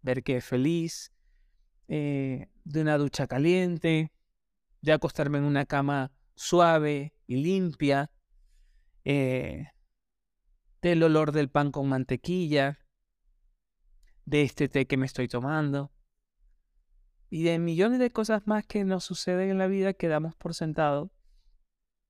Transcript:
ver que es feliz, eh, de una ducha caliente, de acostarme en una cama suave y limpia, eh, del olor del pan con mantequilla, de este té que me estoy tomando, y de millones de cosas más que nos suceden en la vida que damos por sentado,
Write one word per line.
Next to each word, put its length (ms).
ver 220
que 120
es 80
feliz, 680
eh, 600
de 160
una 160
ducha 300
caliente, 840
de 100
acostarme 460
en 80
una 200
cama 460
suave 800
y 100
limpia, 760
eh, 600
del 200
olor 300
del 180
pan 220
con 160
mantequilla, 880
de 160
este 260
té 180
que 120
me 80
estoy 240
tomando, 640
y 140
de 140
millones 420
de 120
cosas 360
más 180
que 180
nos 220
suceden 440
en 80
la 100
vida 260
que 160
damos 260
por 180
sentado, 560